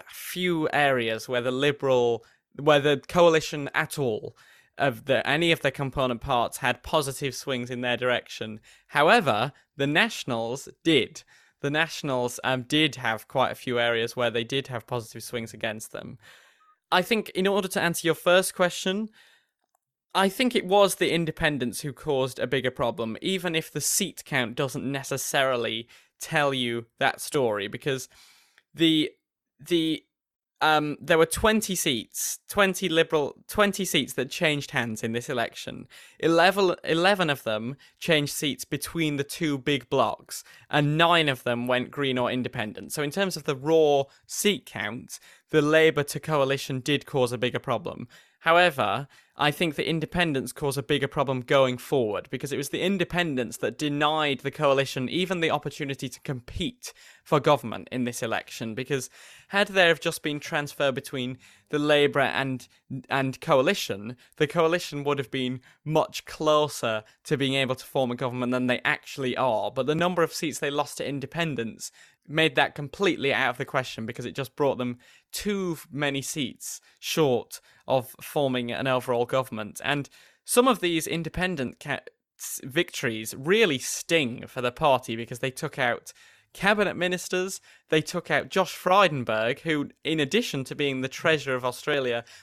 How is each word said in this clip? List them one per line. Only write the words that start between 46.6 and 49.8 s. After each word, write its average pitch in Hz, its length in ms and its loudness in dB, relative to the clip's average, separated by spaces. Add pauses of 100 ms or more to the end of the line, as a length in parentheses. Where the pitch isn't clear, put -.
did 143 260 0
cause 123 260 2
a 123 60 -4
bigger 117 220 -2
problem. 117 480 -6 (360)
However, 143 640 4 (260)
I 147 160 2
think 156 240 -2
the 160 140 -2